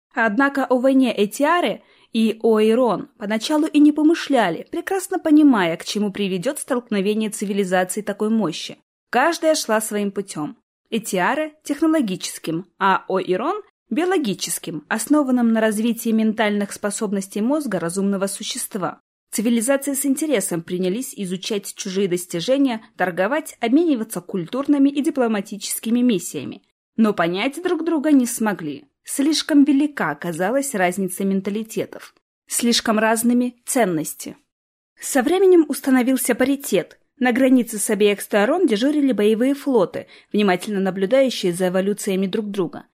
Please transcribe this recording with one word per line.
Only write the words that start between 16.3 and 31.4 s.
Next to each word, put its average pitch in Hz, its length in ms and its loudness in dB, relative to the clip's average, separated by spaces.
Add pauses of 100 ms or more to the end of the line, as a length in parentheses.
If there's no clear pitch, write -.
способностей 202 680 -4
мозга 254 360 -2
разумного 190 480 -2
существа. - 760 -8 (300)
Цивилизации 247 600 0
с 269 140 -4
интересом 254 560 -2
принялись 180 520 -4
изучать 196 600 -6
чужие 190 340 -4
достижения, 220 720 -2 (160)
торговать, 185 640 -2
обмениваться 240 640 0
культурными 277 640 0
и 285 140 -2
дипломатическими 233 1000 -2
миссиями. 170 600 -2 (340)
Но 214 160 6
понять 202 500 -2
друг 349 220 -4
друга 311 260 -2
не 262 140 4
смогли. 185 640 -6 (220)
Слишком 285 540 2
велика 277 460 0
оказалась 180 640 -4
разница 185 500 -2
менталитетов. 196 920 -6 (320)